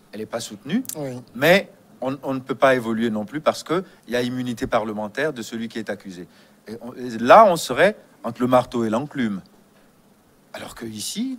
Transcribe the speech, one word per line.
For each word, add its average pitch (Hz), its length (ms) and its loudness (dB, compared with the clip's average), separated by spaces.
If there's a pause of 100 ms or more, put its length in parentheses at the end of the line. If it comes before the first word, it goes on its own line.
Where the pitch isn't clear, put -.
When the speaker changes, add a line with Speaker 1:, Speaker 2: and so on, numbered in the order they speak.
(120)
Speaker 1:
elle 107 100 -10
est 107 40 -6
pas 107 140 -8
soutenue, 156 440 -6 (120)
Speaker 2:
Oui. 135 220 -8 (180)
Speaker 1:
mais 175 340 6 (320)
on, 135 220 -4
on 135 100 -2
ne 131 60 -2
peut 131 160 -4
pas 135 200 6
évoluer 113 340 0
non 107 160 -2
plus 147 160 -8
parce - 200 2
que 180 220 -2 (240)
il 110 60 -6
y - 20 -2
a 123 60 2
immunité 123 460 -4
parlementaire 110 680 -2
de 120 80 -10
celui 113 260 -8
qui 113 120 -8
est 107 100 -8
accusé. 92 380 -10 (400)
Et 110 140 -12
on, 120 120 -14
et 123 260 -8
là, 160 260 10
on 175 120 4
serait 165 400 0 (260)
entre 117 180 -8
le 123 60 2
marteau 123 380 2
et 110 40 -2
l'enclume. 113 520 -2 (1120)
Alors - 220 -14
que 120 100 -12
ici, 202 540 -6